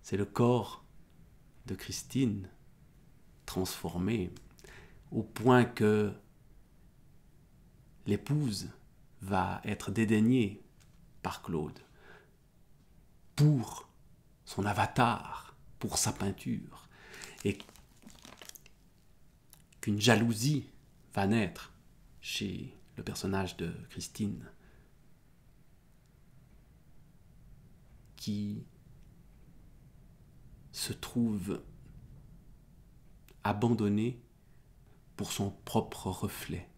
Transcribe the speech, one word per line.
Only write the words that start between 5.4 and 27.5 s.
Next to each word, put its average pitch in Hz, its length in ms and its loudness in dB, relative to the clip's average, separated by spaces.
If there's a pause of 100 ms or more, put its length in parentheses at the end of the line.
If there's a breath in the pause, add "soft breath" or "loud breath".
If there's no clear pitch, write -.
que 107 480 4 (1900)
l'épouse 110 640 0 (520)
va 95 420 0
être 104 280 -4
dédaignée 110 720 4 (580)
par - 220 -8
Claude - 360 -4 (1600 loud breath)
pour 143 540 4 (560)
son 98 200 -2
avatar, - 920 0 (240)
pour - 180 -2
sa - 160 2
peinture, - 720 -6 (560 loud breath)
et 104 140 0 (2250)
qu'une 104 200 0
jalousie 117 680 4 (440)
va 98 140 2
naître 104 460 0 (460)
chez - 580 -8 (200)
le - 60 -10
personnage 95 540 -4
de 85 160 -4 (160)
Christine, - 560 -6 (3750 soft breath)